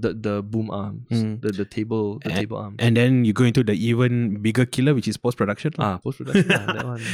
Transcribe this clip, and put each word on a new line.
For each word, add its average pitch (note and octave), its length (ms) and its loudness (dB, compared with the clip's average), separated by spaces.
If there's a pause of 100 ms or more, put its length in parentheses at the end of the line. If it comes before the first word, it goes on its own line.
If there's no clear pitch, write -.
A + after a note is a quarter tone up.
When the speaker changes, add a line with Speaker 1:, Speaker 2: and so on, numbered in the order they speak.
Speaker 1:
the, G#2+ 140 -2
the G#2 280 -4
boom A2 280 -4
arms, G2+ 400 -8
Speaker 2:
Mm. A2 320 -2
Speaker 1:
the, G#2+ 100 -2
the G2 140 -4
table, A2 540 -4
the - 100 -6
Speaker 2:
And, - 80 -2
Speaker 1:
table G#2+ 180 -6
arms. G#2 220 -12
Speaker 2:
and A#2 180 4
then B2 300 4
you G#2 80 4
go B2+ 100 4
into B2 180 4
the G#2+ 120 2
even A#2 640 0
bigger A2 240 2
killer, C3 300 2
which B2 120 0
is G#2+ 120 -2
post-production A#2+ 580 -2
lah. - 80 0
Speaker 1:
Ah, F#2+ 140 0
post-production C3+ 500 0
lah, C#3 240 0
that A2+ 140 -6
Speaker 2:
<laughs> B2 100 -6
Speaker 1:
one. A2+ 60 -10 (120)